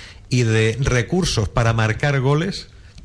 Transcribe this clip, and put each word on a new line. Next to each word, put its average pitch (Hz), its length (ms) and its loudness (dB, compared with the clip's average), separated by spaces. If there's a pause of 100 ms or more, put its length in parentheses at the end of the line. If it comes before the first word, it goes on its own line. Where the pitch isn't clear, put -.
(300)
y 123 120 2
de 110 380 2
recursos 127 680 0
para 113 240 2
marcar 113 480 0
goles, 151 460 -2 (380)